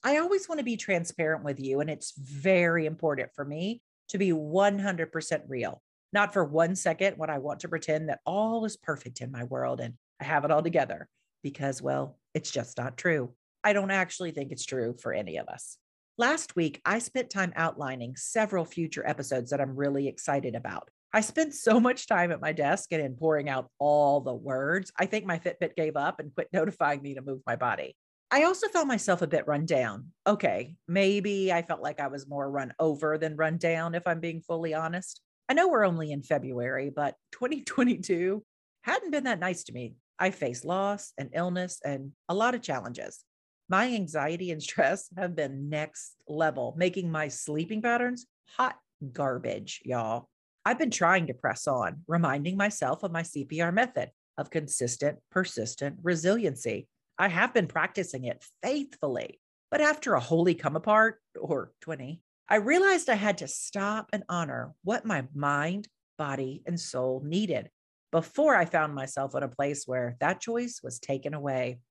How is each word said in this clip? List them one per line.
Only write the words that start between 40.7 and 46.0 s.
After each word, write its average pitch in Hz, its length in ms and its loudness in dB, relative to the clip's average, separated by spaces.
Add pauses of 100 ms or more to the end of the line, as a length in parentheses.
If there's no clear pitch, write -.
and 135 160 -6
illness 180 520 -2
and 139 260 -4 (160)
a 170 60 -2
lot 233 220 2
of 240 60 -6
challenges. 120 640 -6 (460)
My 190 240 2
anxiety 170 580 -2
and 156 100 -4
stress - 540 2
have 180 180 -4
been 143 360 -4
next 151 460 -6 (120)